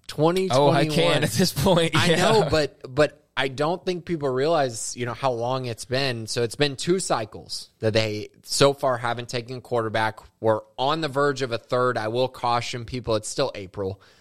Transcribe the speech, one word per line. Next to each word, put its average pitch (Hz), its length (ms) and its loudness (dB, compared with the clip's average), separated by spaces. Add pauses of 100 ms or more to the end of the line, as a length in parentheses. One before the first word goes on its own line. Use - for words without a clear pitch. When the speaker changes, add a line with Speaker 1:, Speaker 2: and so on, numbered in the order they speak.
Speaker 1:
Twenty 180 440 0
twenty-one. 135 260 6
Speaker 2:
Oh, - 20 4
I 147 80 2
can 156 380 2
at - 80 0
this 180 200 2
point. 170 440 2
Speaker 1:
I 165 160 4
Speaker 2:
Yeah. 160 60 4
Speaker 1:
know, 202 300 4
but, 147 320 0 (140)
but 143 300 0 (120)
I 135 120 0
don't 147 360 -2
think 180 220 -4
people 147 240 -2
realize, 131 680 0
you 120 120 -6
know, 117 80 -6
how 135 160 0
long 123 340 -2
it's 117 200 -8
been. 123 420 -4
So 120 160 -2
it's 113 120 -4
been 143 200 -2
two 175 240 0
cycles - 800 -6
that 110 140 0
they 107 360 0 (140)
so - 280 4
far 131 260 0
haven't 120 320 -4
taken 123 280 -8
a 120 40 -14
quarterback. 110 580 -2 (200)
We're 110 220 2 (160)
on 147 240 0
the 156 60 -2
verge 139 340 0
of 127 100 -4
a 117 60 -2
third. 123 400 0
I 110 120 -4
will 127 180 0
caution 120 580 -2
people, 117 300 -4
it's 107 140 -2
still 135 260 -2
April. 98 440 -8 (220)